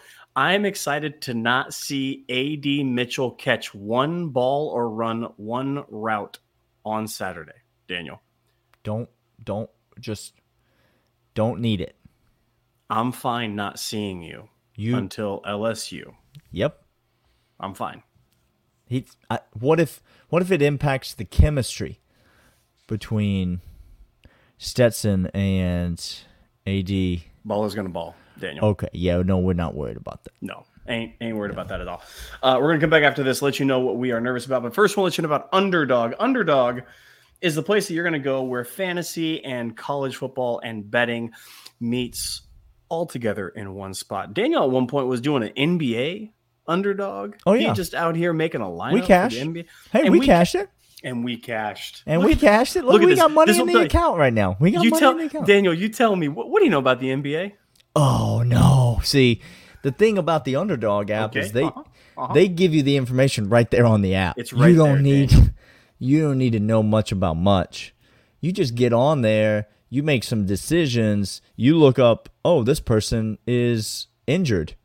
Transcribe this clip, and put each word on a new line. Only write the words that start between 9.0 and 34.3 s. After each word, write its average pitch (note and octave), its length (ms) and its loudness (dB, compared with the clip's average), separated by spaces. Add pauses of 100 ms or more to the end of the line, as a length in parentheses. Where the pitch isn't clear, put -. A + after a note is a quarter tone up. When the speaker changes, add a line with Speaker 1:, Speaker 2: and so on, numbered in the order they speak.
Speaker 2:
don't, A2 260 -8 (300)
just A2 340 -12 (1000)
don't A2 260 -2
need A2+ 180 -2
it. - 160 -10 (920)
Speaker 1:
I'm A#2 240 -2
fine A#2 420 -6
not G2+ 240 -8
seeing G2+ 420 -8
you D#2+ 280 -18 (260)
Speaker 2:
You A2+ 220 -4
Speaker 1:
until G2 480 -6
L G#2 220 -6
S A2 260 -8
U. - 220 -16 (360)
Speaker 2:
Yep. A2+ 300 -4 (800)
Speaker 1:
I'm G2 140 -10
fine. G2+ 300 -10 (840)
Speaker 2:
He, B2+ 180 -6 (240)
I, A#2+ 100 -4 (140)
what C#3 260 0
if, - 220 -2 (280)
what E3+ 120 0
if F#3 100 -2
it E3 100 2
impacts C#3+ 520 -2
the G#2 120 -12
chemistry - 760 0 (840)
between G2 760 -2 (960)
Stetson G#2 680 0
and F2+ 760 -2 (600)
A G2 160 -2
D? F#2 440 -2 (180)
Speaker 1:
Ball G#2+ 220 -2
is G2 100 -6
gonna G2 140 -6
ball, E2 260 -10 (240)
Daniel. E2+ 280 -6
Speaker 2:
Okay. G2 260 -2
Yeah, F2 280 0
no, F#2 180 0
we're F#2 140 0
not E2+ 220 -2
worried B1 220 -10
about - 260 -16
that. - 180 -20
Speaker 1:
No, - 240 -14 (220)
ain't, A#2 340 -8
ain't A2+ 160 -8
worried G#2 120 -6
Speaker 2:
No. F#2+ 40 -10
Speaker 1:
about F2+ 160 -10
that F#2 120 -8
at F2+ 60 -10
all. F2 140 -12 (400)
Uh, C3 200 4
we're D3 80 2
gonna D#3 120 2
come D#3+ 80 2
back D#3 140 6
after C#3+ 200 2
this, C3 180 0
let C#3 180 -2
you C#3+ 60 0
know C3 140 2
what A#2+ 180 -2
we B2 140 -2
are A#2 100 -2
nervous B2 240 -4